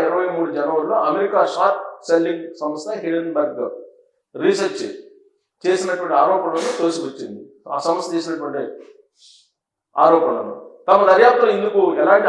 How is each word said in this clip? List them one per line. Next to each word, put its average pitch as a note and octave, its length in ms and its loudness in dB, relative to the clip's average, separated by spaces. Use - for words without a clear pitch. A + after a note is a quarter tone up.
ఇరవై F3+ 220 0
మూడు E3+ 240 -2
జనవరిలో D#3 420 -2
అమెరికా G3 500 0
షార్ట్ - 600 -2
సెల్లింగ్ E3 480 0
సంస్థ - 360 -8
హిడెన్బర్గ్ E3 760 -4
రీసెర్చ్ - 420 0
చేసినటువంటి F3+ 480 -2
ఆరోపణలను E3 640 0
తోసిపుచ్చింది. E3 640 -6
ఆ C#3 100 -6
సంస్థ E3 360 -2
చేసినటువంటి D3+ 480 -6
ఆరోపణలను D#3+ 640 2
తమ G3+ 240 6
దర్యాప్తులో A#3+ 460 6
ఇందుకు G3+ 220 2
ఎలాంటి G3+ 260 4